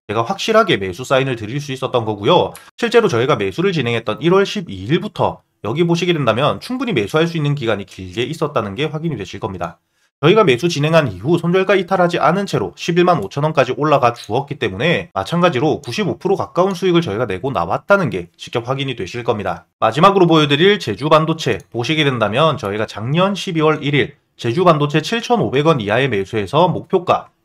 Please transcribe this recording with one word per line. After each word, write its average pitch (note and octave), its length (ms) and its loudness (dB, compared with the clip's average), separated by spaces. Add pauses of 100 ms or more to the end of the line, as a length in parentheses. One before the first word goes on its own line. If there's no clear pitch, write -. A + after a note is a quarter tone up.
제가 A2 160 -2
확실하게 G3 540 0
매수 F#2+ 260 -6
사인을 C3+ 320 0
드릴 A2+ 240 -8
수 C#3+ 120 -10
있었던 B2+ 340 -2
거고요. G#2+ 480 2 (240)
실제로 A3+ 300 2
저희가 C3 280 2
매수를 G#2+ 360 -2
진행했던 A#2 500 -2
일월 F#3+ 240 4
십이 F#3+ 280 -8
일부터 A2+ 680 -2 (220)
여기 C3+ 200 -2
보시게 E3+ 300 0
된다면 A#2+ 460 0
충분히 A#3+ 340 -6
매수할 D3 340 0
수 E3+ 100 -6
있는 D3 180 0
기간이 A2 300 -2
길게 F#2+ 380 -8
있었다는 A2+ 520 -4
게 C#3+ 100 -4
확인이 D3+ 320 -6
되실 G2 220 -10
겁니다. F2 400 -8 (420)
저희가 G3+ 240 6
매수 C#3 240 2
진행한 D3+ 420 2
이후 A2+ 260 -2
손절가 F#3 380 2
이탈하지 F3+ 440 0
않은 F3+ 260 2
채로 G#2+ 320 -2
십일만 F3 480 2
오천 - 180 -6
원까지 C#3 320 0
올라가 C3+ 380 2
주었기 C3+ 460 -6
때문에 G#2+ 540 -2
마찬가지로 D3+ 680 0
구십오 C3 360 -4
프로 F#3+ 200 0
가까운 F#3 360 0
수익을 F3 280 2
저희가 A#2 240 -4
내고 F#2+ 260 -6
나왔다는 B2 580 0
게 F2+ 280 -8
직접 A#2+ 320 -8
확인이 C3+ 260 -4
되실 B2 300 -10
겁니다. F#2+ 400 -4 (140)
마지막으로 E3+ 480 4
보여드릴 E3 520 4
제주 B2 300 -4
반도체 D#3 480 2 (140)
보시게 C#3+ 340 -2
된다면 B2+ 520 2
저희가 G2+ 280 -4
작년 D#3+ 500 -2
십이월 D#3 480 0
일 C#3+ 120 -2
일 A#2+ 200 0 (200)
제주 B2 280 -2
반도체 D3+ 380 4
칠천오백 D#3 640 0
원 D#3 120 4
이하의 A2+ 300 0
매수해서 G#2+ 580 0
목표가 C#3+ 640 0 (160)